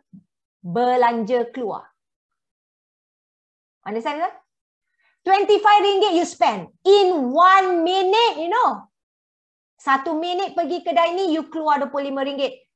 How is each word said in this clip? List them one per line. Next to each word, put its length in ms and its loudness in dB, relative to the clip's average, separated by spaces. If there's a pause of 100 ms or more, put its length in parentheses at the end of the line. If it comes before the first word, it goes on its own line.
(640)
belanja 880 -2
keluar. 400 -10 (1900)
Understand 400 -6
ke? 60 -2 (960)
Twenty-five 560 4
ringgit 340 2
you 80 0
spend 460 -2 (160)
in 480 4
one 480 4
minute, 560 0
you 80 -6
know. 400 -2 (880)
Satu 400 -2
minit 400 -4
pergi 300 -4
kedai 320 0
ni, 180 -2
you 160 -6
keluar 320 -2
dua 80 -10
puluh 180 -6
lima 140 -6
ringgit. 400 -8 (120)